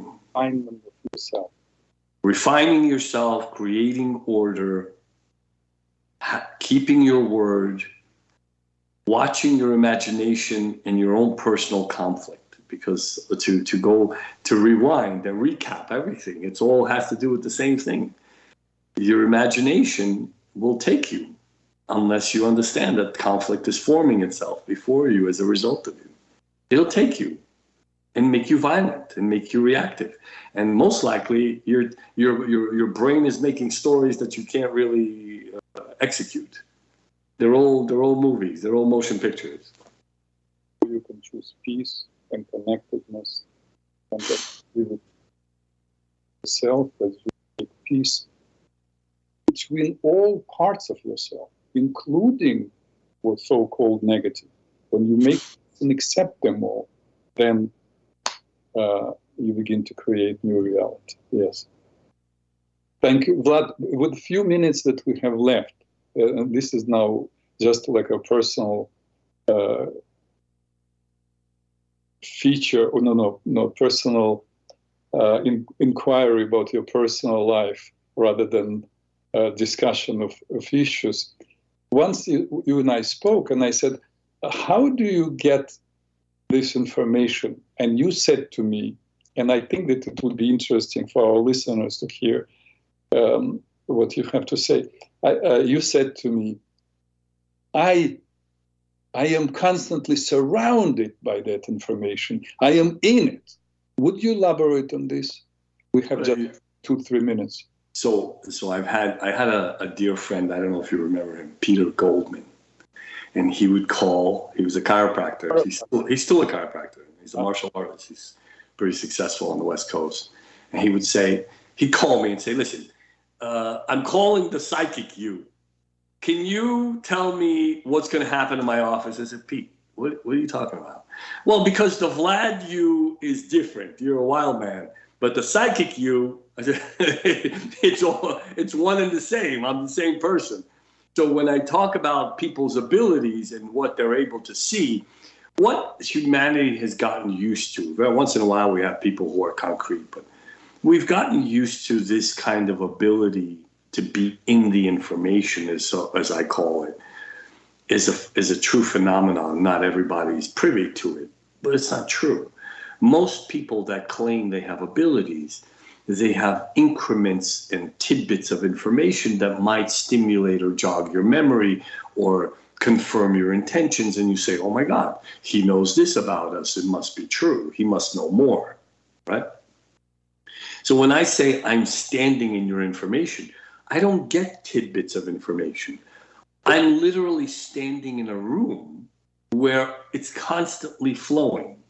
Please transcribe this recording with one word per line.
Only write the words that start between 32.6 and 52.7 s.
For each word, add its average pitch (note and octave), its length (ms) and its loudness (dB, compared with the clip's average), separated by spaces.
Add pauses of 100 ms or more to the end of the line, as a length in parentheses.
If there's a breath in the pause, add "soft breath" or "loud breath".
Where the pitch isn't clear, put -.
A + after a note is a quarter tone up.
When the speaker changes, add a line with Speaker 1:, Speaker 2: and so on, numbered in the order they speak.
Speaker 2:
your A2+ 100 2
brain C#3 400 4
is A#2+ 140 0
making C3+ 320 -2
stories C3+ 460 2
that A#2+ 180 -6
you A2+ 80 -10
can't C3 260 -2
really, A2 800 -2 (240)
uh, G2 80 -16 (180)
execute. - 600 -6 (760)
They're A#2+ 160 6
all, C3+ 300 6
they're B2 200 2
all C3+ 160 4
movies. A2 420 0
They're A2 140 0
all A#2+ 100 4
motion A#2 320 2
pictures. - 540 -8 (1120)
Speaker 1:
You A#2 140 -4
can - 200 -18
choose - 340 -20 (100)
peace B2 400 -8 (280)
and A2 160 -10
connectedness G#2+ 920 -8 (720)
and G#2+ 80 -6
that - 420 -6 (140)
you A2 240 -4 (1500)
self C3 420 0 (160)
as G2+ 80 -2
you - 180 -12 (280)
make G#2+ 120 -10 (140)
peace - 420 -2 (1200)
between D#3 560 -4
all G3 420 2 (120)
parts F#3+ 340 -2
of - 140 -12
yourself, - 440 -12 (260)
including C#3 960 0 (520)